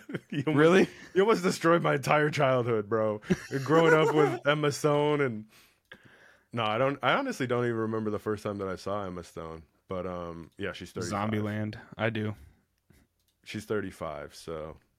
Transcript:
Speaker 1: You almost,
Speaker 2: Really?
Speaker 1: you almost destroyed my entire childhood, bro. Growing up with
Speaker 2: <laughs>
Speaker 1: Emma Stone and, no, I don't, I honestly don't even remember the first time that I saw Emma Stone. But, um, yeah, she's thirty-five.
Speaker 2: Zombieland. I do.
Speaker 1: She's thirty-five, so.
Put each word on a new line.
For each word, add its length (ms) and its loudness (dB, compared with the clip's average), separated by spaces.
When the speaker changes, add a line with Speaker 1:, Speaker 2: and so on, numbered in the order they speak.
Speaker 1:
You 160 -4
almost, 120 2
Speaker 2:
Really? 300 6
Speaker 1:
you 80 4
almost 200 2
destroyed 400 2
my 120 2
entire 360 2
childhood, 580 2
bro. 320 0
Growing 300 6
up 220 4
with 280 4
Speaker 2:
<laughs> 40 -12
Speaker 1:
Emma 260 2
Stone 480 2
and, 240 -2
no, 120 -2
I 140 0
don't, 240 0
I 100 4
honestly 340 -2
don't 200 0
even 100 -2
remember 340 -2
the 80 -2
first 240 -6
time 160 -6
that 100 -6
I 80 -6
saw 300 -6
Emma 160 -10
Stone. 400 -14
But, 180 -6
um, 500 -10
yeah, 160 -6
she's 200 -14
thirty-five. 380 -4
Speaker 2:
Zombieland. 440 -4
I 120 0
do. 240 -4
Speaker 1:
She's 200 -10
thirty-five, 680 -8
so. 420 -12